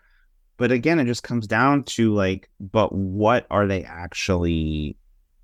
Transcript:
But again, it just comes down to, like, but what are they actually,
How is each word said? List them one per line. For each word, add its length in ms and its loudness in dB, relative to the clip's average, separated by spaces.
But 160 0
again, 260 2
it 60 2
just 180 -2
comes 240 -4
down 380 2
to, 280 0
like, 460 -2
but 340 0
what 580 0
are 180 2
they 160 -2
actually, 1120 -2